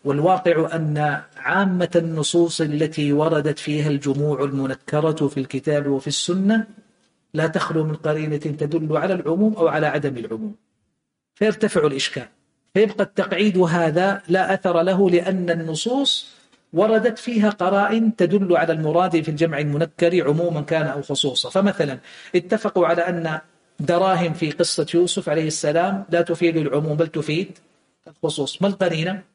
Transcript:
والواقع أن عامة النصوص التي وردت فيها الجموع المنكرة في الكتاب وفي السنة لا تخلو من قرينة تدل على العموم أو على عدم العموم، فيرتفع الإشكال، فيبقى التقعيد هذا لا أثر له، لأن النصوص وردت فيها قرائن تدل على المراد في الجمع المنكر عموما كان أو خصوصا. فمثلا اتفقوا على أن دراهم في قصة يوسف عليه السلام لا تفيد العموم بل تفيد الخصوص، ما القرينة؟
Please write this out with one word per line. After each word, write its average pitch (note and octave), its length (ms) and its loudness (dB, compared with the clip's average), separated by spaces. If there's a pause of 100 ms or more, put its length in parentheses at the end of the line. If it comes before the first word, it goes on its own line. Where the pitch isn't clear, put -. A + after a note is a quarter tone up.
والواقع D#3+ 680 2
أن D3 460 -2 (160)
عامة F3+ 580 0
النصوص E3 680 2
التي D3+ 520 0
وردت D3+ 460 0
فيها D3+ 300 -2
الجموع C#3+ 540 -2
المنكرة C#3+ 840 -2
في C#3 120 -4
الكتاب C#3+ 480 -2
وفي C#3 200 -2
السنة F#3+ 600 0 (680)
لا D#3 140 0
تخلو D#3+ 360 -2
من D#3 120 -2
قرينة D3+ 420 -2
تدل D3+ 600 -2
على F#3 160 0
العموم F#3 400 0
أو E3 140 2
على D3+ 200 2
عدم C#3 300 -2
العموم، A2 380 -8 (800)
فيرتفع G#3 520 2
الإشكال، C3+ 400 -4 (460)
فيبقى G3+ 300 2
التقعيد F#3 540 0
هذا F3 720 2
لا F#3 260 2
أثر F3 280 0
له، F#3 280 4
لأن F3 400 0
النصوص E3 840 -2 (400)
وردت A3 460 2
فيها G#3+ 300 2
قرائن G#3 680 0
تدل F3+ 420 2
على D#3+ 160 2
المراد D#3+ 480 0
في D3+ 80 -6
الجمع D3+ 300 -2
المنكر D3+ 680 0
عموما D#3 340 0
كان D3+ 260 -2
أو C#3 140 -6
خصوصا. C3+ 480 -4
فمثلا E3+ 500 0 (360)
اتفقوا F3+ 520 0
على E3+ 140 2
أن E3 380 -2 (400)
دراهم F3 540 2
في D#3 180 -4
قصة D#3+ 420 -2
يوسف F3 360 2
عليه D#3 180 0
السلام E3+ 640 -2
لا E3+ 120 2
تفيد E3 360 0
العموم D3+ 400 0
بل E3 100 2
تفيد D#3 500 -4 (500)
الخصوص، D3+ 540 -6
ما G3 60 2
القرينة؟ F#3 540 -2 (140)